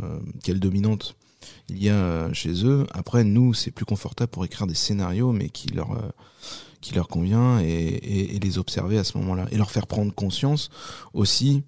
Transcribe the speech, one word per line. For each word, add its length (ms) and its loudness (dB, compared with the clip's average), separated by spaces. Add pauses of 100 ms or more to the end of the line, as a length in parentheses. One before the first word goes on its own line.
euh, 160 -8 (240)
quelle 160 0
dominante 560 0 (540)
il 120 -8
y 80 2
a, 60 4
euh, 380 0
chez 340 -2
eux. 180 4 (100)
Après, 280 2
nous, 320 6
c'est 160 -4
plus 160 -6
confortable 460 -4
pour 120 -4
écrire 220 -6
des 80 -2
scénarios, 560 0
mais 200 0
qui 180 -8
leur, 240 -4
euh, 80 -4 (800)
qui 140 -10
leur 120 2
convient 540 4
et, 80 4
et, 680 -2
et 60 -2
les 180 0
observer 400 -2
à 60 2
ce 140 -4
moment-là. 340 -2
Et 40 -2
leur 140 2
faire 160 -2
prendre 260 0
conscience 560 0 (460)
aussi, 540 4